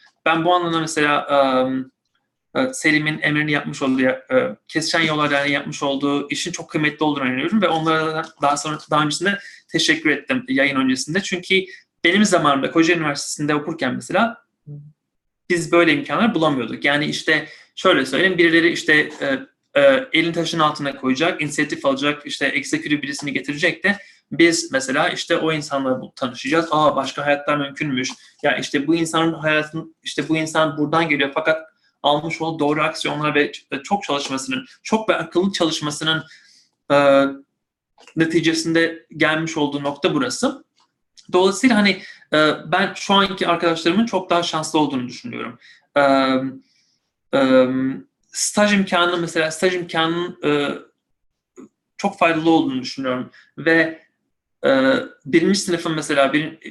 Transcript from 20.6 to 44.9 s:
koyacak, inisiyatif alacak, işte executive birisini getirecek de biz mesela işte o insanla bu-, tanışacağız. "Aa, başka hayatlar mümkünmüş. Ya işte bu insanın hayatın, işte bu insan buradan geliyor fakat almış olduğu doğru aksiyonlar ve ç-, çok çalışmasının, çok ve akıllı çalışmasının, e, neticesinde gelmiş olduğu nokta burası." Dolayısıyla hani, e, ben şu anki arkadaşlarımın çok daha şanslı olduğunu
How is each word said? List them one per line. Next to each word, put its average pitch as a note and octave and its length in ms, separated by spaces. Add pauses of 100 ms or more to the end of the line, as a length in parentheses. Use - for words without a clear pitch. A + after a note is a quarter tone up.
koyacak, D3+ 460
inisiyatif D3 440
alacak, C#3+ 400
işte C#3 200
executive D3 560
birisini C#3+ 300
getirecek D3 520
de G3 140 (340)
biz D#3+ 400
mesela C#3 360
işte - 280
o D#3+ 160
insanla C#3 480
bu-, G2 160
tanışacağız. C3+ 540
"Aa, D3+ 260
başka C#3 300
hayatlar C#3+ 300
mümkünmüş. C#3 540 (320)
Ya C#3+ 140
işte C#3 300
bu D#3+ 80
insanın E3 380
hayatın, D#3 720
işte - 260
bu D#3+ 80
insan D#3 420
buradan D#3+ 300
geliyor C#3 260
fakat - 320 (360)
almış D3+ 380
olduğu D#3+ 180
doğru D3 240
aksiyonlar D3+ 520
ve D3 160
ç-, - 320
çok G3+ 200
çalışmasının, C3+ 640 (160)
çok - 260
ve E3+ 80
akıllı F3 360
çalışmasının, D#3 680 (720)
e, C#3 320 (920)
neticesinde D#3+ 880 (100)
gelmiş D#3 400
olduğu C#3+ 260
nokta C#3+ 320
burası." C#3+ 500 (680)
Dolayısıyla G3 440
hani, G3 260 (300)
e, D3+ 180 (160)
ben F#3 280
şu - 200
anki F#3+ 320
arkadaşlarımın E3+ 600
çok F#3 240
daha F3 120
şanslı D#3+ 360
olduğunu C3+ 300